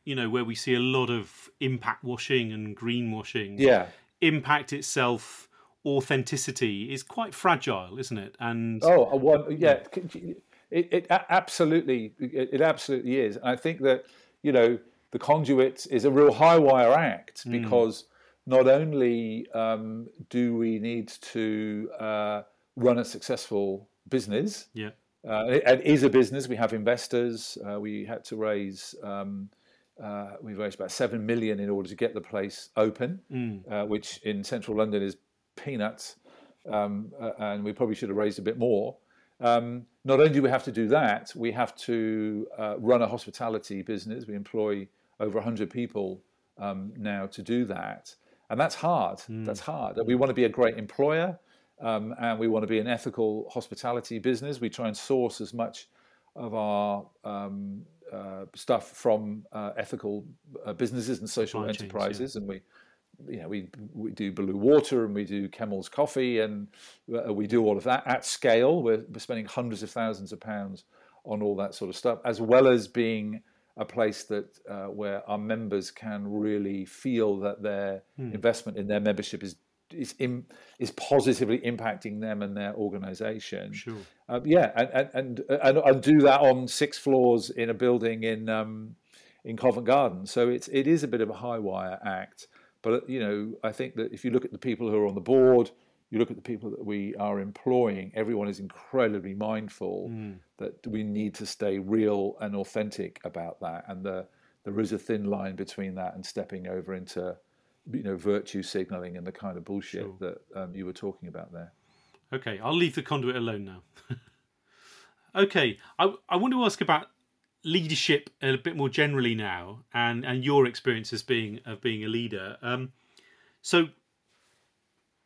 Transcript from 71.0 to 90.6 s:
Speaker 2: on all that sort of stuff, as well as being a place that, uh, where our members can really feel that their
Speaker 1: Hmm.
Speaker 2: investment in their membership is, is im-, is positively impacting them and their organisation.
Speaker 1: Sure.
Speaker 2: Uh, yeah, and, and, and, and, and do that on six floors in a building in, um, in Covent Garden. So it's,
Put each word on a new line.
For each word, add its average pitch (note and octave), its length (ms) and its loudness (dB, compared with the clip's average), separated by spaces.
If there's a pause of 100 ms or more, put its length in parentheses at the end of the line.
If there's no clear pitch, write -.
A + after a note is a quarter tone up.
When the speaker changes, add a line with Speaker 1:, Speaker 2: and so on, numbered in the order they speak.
Speaker 2:
on G#2+ 180 -4
all G#2 160 0
that G2 180 -4
sort G2 140 -6
of F#2 60 -8
stuff, A#2 300 -2
as A2+ 160 -2
well B2+ 260 8
as A#2 200 6
being A2 540 -2 (360)
a A2 80 -6
place G#2+ 400 -2
that, - 340 -6 (100)
uh, G2 180 -10
where G2+ 420 -6
our G#2 80 -2
members G#2 540 -4
can G#2 360 -10
really G2+ 580 -2
feel A2 540 0
that G2+ 220 -4
their G2 420 -4 (140)
Speaker 1:
Hmm. B2 160 -8
Speaker 2:
investment A2 440 0
in G2+ 100 -6
their G#2 120 0
membership G#2 440 -2
is, F2+ 120 -10 (360)
is - 260 -10
im-, B2 300 -4 (320)
is A#2+ 120 -4
positively B2 680 2
impacting G#2+ 600 -6
them G#2+ 220 -4
and G2+ 160 -6
their G2+ 160 -6
organisation. G2+ 1000 -8
Speaker 1:
Sure. G#2+ 240 -10 (300)
Speaker 2:
Uh, B2 160 -4
yeah, D3+ 320 6
and, A#2+ 140 2
and, C3+ 240 2
and, C3+ 480 -2
and, C3+ 160 6
and C3+ 240 6
do D3+ 200 8
that C#3 200 10
on B2+ 260 6
six - 300 -2
floors B2 540 4
in A#2 180 -2
a A2+ 60 -2
building A2+ 480 2
in, A2 260 -2
um, A2 460 -4 (500)
in A2+ 100 -8
Covent A#2+ 300 2
Garden. G#2+ 400 2
So B2 240 2
it's, B2 200 -2